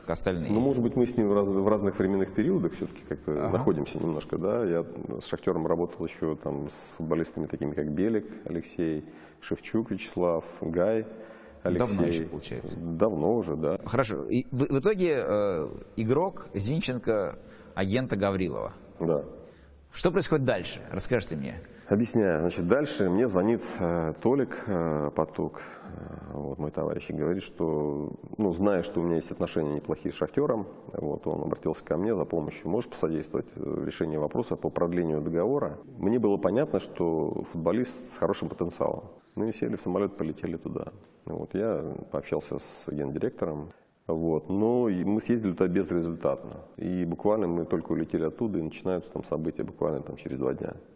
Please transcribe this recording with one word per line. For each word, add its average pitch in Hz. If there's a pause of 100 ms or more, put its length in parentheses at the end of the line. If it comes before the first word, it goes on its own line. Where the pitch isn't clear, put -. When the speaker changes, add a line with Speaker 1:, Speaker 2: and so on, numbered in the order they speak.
Speaker 1:
остальные? 85
Speaker 2:
Ну, 110
может 131
быть, 117
мы 123
с 120
ним 107
в 101
раз-, 101
в 98
разных 101
временных 95
периодах 95
все-таки -
как-то 76
Speaker 1:
Ага. 78
Speaker 2:
находимся 90
немножко, 80
да. 104
Я 85 (340)
с -
Шахтером 82
работал 82
еще 80
там 73
с -
футболистами, 80
такими 73
как 76
Белик 104 (200)
Алексей, 82 (380)
Шевчук -
Вячеслав, 87 (160)
Гай 92 (580)
Алексей. 98
Speaker 1:
Давно 87
еще, 82
получается. -
Speaker 2:
Давно 85
уже, 85
да. 78
Speaker 1:
Хорошо. 110
И 127
в, 127 (120)
в 139
итоге, 185 (140)
э, 95 (300)
игрок 131
Зинченко, 110 (380)
агента 107
Гаврилова. 95 (300)
Speaker 2:
Да. 80 (640)
Speaker 1:
Что -
происходит 156
дальше? 101 (120)
Расскажите 101
мне. 67 (340)
Speaker 2:
Объясняю. 104
Значит, 87
дальше 117
мне 107
звонит, 101 (180)
э, 85
Толик, 127 (100)
э, 82
Потук, 78 (340)
э, -
вот, 71
мой 76
товарищ, 78
и 80
говорит, 80
что, 73 (260)
ну, 101
зная, 92
что -
у 82
меня 85
есть 78
отношения 82
неплохие 76
с -
Шахтером, 120 (240)
вот, -
он 80
обратился -
ко 78
мне 104
за 82
помощью. 82
«Можешь 113
посодействовать -
в 73
решении 78
вопроса 76
по 82
продлению 85
договора?» 87 (200)
Мне 110
было 104
понятно, 98
что 80
футболист 87
с -
хорошим 85
потенциалом. - (300)
Мы 110
сели 117
в -
самолет, 98
полетели 82
туда. - (380)
Вот, 82
я 101 (300)
пообщался 71
с -
гендиректором. 76 (360)
Вот. 80
Но 113
и 90
мы 107
съездили 110
туда 95
безрезультатно. 85 (140)
И 90
буквально 101
мы 85
только 85
улетели 82
оттуда, 92
и -
начинаются 87
там -
события 80
буквально 78
там 67
через 67
два 65
дня. - (220)